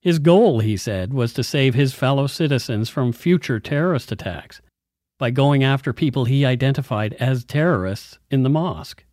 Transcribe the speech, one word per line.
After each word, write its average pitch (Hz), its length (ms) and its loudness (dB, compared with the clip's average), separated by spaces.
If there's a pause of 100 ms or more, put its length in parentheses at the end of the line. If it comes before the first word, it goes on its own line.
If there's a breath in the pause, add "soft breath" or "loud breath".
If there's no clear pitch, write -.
His 170 200 2
goal, 170 400 6
he 107 160 0
said, 98 360 -6
was 123 220 -2
to 127 80 -2
save 135 320 0
his 135 200 0
fellow 139 340 0
citizens 123 600 -2
from 123 240 -2
future 165 460 0
terrorist 151 540 -2
attacks - 500 -10 (560)
by 123 140 -2
going 139 320 4
after 135 280 0
people 135 340 0
he 135 200 2
identified 123 680 -2
as 127 300 -2
terrorists 123 760 -2 (100)
in 131 140 2
the 131 40 2
mosque. 147 640 -4